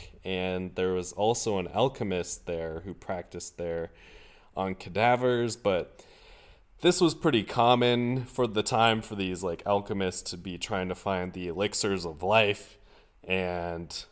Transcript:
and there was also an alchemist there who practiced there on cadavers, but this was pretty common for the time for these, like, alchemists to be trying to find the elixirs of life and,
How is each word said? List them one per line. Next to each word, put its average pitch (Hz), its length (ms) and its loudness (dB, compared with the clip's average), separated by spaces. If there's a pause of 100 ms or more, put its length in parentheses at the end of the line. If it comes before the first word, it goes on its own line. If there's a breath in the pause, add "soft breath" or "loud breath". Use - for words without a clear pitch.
(240)
and 92 520 -4
there 92 180 0
was 90 200 -4
also 107 440 0
an 87 100 -2
alchemist 98 800 -2
there 82 400 -6
who 92 80 -10
practiced - 640 -10
there 85 340 -6 (640 loud breath)
on 190 200 -2
cadavers, 123 800 2
but - 480 0 (800 loud breath)
this 175 200 4
was 165 140 4
pretty 127 280 2
common 123 800 4
for 123 220 0
the 107 160 0
time 113 380 4
for 107 140 -10
these, 92 280 -2
like, 85 220 -4
alchemists 98 640 0
to 92 60 -8
be 87 200 -8
trying 92 300 -4
to 90 80 -4
find 92 380 -2
the 90 140 -6
elixirs 98 580 0
of 80 160 -10
life 104 560 2 (480 soft breath)
and, 87 880 -4